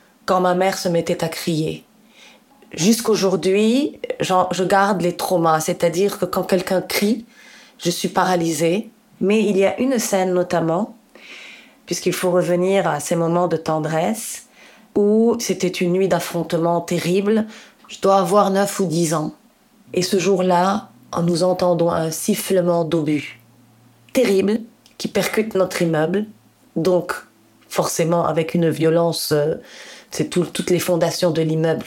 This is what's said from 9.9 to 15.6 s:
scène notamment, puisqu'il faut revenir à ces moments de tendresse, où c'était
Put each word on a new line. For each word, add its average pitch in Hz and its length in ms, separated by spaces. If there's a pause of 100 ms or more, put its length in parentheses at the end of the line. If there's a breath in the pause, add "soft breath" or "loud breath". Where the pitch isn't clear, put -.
scène 185 340
notamment, 175 600 (920 loud breath)
puisqu'il - 280
faut 180 180
revenir 180 560
à 147 140
ces 175 160
moments 170 320
de 165 80
tendresse, 160 880 (520 loud breath)
où 214 440
c'était 185 280